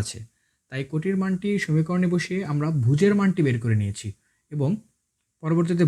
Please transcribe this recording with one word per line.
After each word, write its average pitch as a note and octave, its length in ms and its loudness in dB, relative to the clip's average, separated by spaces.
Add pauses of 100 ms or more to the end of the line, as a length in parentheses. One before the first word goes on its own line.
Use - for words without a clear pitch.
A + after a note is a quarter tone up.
আছে, - 160 -10 (540)
তাই C3+ 100 -6 (100)
কোটির F3 300 -2
মানটি F#3+ 260 -2 (160)
সমীকরণে E3+ 500 0
বসিয়ে F3+ 260 -2 (120)
আমরা D3 160 -2 (160)
ভুজের D3+ 360 4
মানটি F#3 260 2
বের A#2+ 180 2
করে A2+ 180 2
নিয়েছি G2+ 260 -6 (420)
এবং D3 200 -2 (720)
পরবর্তীতে E3+ 460 2